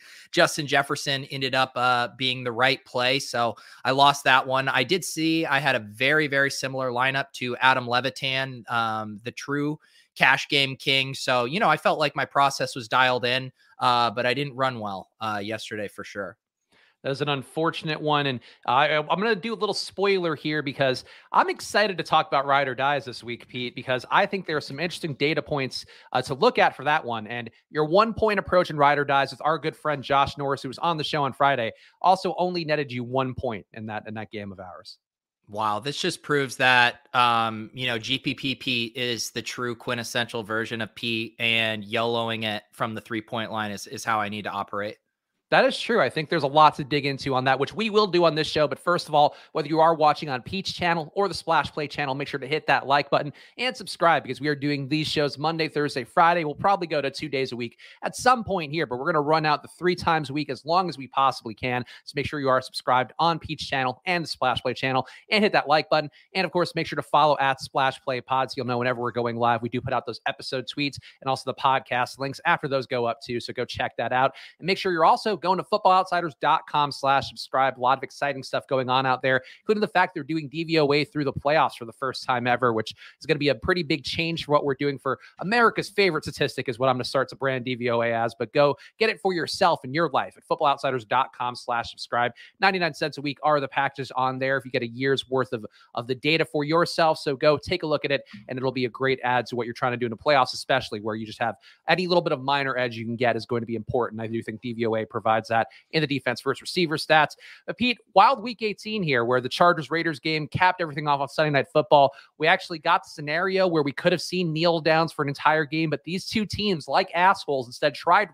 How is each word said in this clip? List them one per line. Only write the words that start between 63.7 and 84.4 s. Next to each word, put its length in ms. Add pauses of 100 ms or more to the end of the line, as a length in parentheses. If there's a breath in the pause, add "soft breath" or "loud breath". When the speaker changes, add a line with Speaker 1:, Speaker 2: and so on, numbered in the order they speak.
Speaker 2:
and 160
the 60
Splash 300
Play 140
channel 320 (240 loud breath)
and 140
hit 100
that 140
like 200
button. 220 (240 soft breath)
And 120
of 60
course, 220
make 140
sure 80
to 80
follow 360
at 220
Splash 400
Play 200
Pod 280
so 80
you'll 80
know 140
whenever 220
we're 100
going 240
live. 260
We 80
do 120
put 120
out 140
those 180
episode 400
tweets 320 (240 loud breath)
and 80
also 220
the 100
podcast 560
links 300
after 200
those 200
go 180
up 160
too. 180
So 140
go 120
check 320
that 140
out. 220 (240 loud breath)
And 80
make 140
sure 120
you're 140
also 380
going 140
to 80
football 260
outsiders 480
dot 300
com 200
slash 380
subscribe. 500
A 40
lot 160
of 60
exciting 400
stuff 220
going 240
on 160
out 160
there, 200 (200 loud breath)
including 200
the 80
fact 240
they're 100
doing 240
D 160
V 160
O 140
A 100
through 220
the 80
playoffs 420
for 80
the 80
first 320
time 240
ever, 240
which 220 (260 loud breath)
is 60
gonna 140
be 100
a 60
pretty 280
big 220
change 400